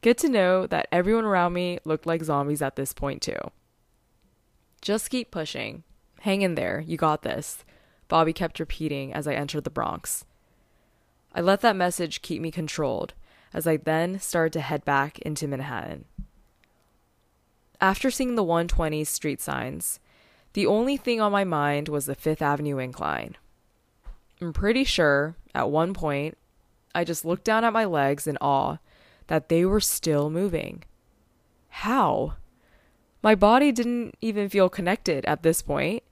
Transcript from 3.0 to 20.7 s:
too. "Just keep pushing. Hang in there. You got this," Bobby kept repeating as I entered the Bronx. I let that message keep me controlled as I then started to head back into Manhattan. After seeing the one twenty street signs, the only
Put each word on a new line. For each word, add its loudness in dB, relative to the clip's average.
too. -6
"Just -2
keep -4
pushing. -8
Hang 0
in 2
there. -2
You -6
got 0
this," -8
Bobby 4
kept -4
repeating -6
as -6
I -2
entered -4
the -4
Bronx. -6
I -2
let 2
that 2
message -2
keep -6
me -6
controlled -4
as -4
I 4
then -2
started 0
to -4
head -4
back 0
into -6
Manhattan. -8
After 2
seeing -2
the 2
one 2
twenty 0
street -4
signs, -6
the 0
only 2